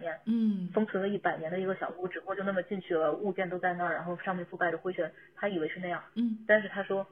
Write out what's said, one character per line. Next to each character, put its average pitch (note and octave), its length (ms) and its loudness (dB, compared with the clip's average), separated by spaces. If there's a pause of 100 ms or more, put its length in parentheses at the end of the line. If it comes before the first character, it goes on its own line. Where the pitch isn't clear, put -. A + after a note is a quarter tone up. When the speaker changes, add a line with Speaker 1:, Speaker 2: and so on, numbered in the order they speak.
Speaker 1:
年， E3 120 -4 (140)
Speaker 2:
嗯。 G#3+ 480 2
Speaker 1:
封 A3 120 6
存 G3+ 140 0
了 G3 80 2
一 G#3 80 0
百 E3+ 220 2
年 D#3+ 140 -4
的 F#3 80 0
一 F#3+ 40 0
个 F#3+ 120 2
小 - 120 -4 (100)
屋， F3+ 100 -2
只 - 100 -6
不 - 80 -12
过 F#4+ 80 -2
就 G4 80 -4
那 G3 100 0
么 F#3 120 2
进 G3 160 -4
去 - 160 0
了， D#3 160 4
物 G3 200 0
件 F#3 160 0
都 F3+ 120 -2
在 F3+ 140 2
那 F3 100 -2
儿， E3 100 0
然 D3+ 100 -4
后 F3 140 -4
上 F#3 160 -2
面 F3 120 -4
覆 - 100 -14
盖 F3 160 2
着 E3 40 -2
灰 F#3 160 -4
尘， E3+ 160 0 (280)
他 G3+ 120 -2
以 F#3 120 0
为 D#3 80 0
是 - 100 -6
那 F#3 80 -6
样。 F3 160 -4 (140)
Speaker 2:
嗯。 A3+ 200 0 (120)
Speaker 1:
但 G#3+ 120 8
是 G3+ 80 -6
他 G3 140 -4
说 G3 300 -2